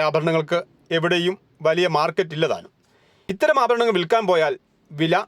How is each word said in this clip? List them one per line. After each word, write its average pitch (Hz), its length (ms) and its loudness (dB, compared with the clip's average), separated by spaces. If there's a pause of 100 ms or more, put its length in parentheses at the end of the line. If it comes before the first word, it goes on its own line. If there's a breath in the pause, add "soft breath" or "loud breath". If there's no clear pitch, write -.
ആഭരണങ്ങൾക്ക് 160 520 0 (380)
എവിടെയും 175 380 0 (320)
വലിയ 170 200 2 (100)
മാർക്കറ്റ് 160 400 -2
ഇല്ലതാനും. 120 340 -4 (640 soft breath)
ഇത്തരം 294 300 0
ആഭരണങ്ങൾ 233 340 2
വിൽക്കാൻ 180 340 0
പോയാൽ 156 240 2 (460)
വില 165 160 2 (120)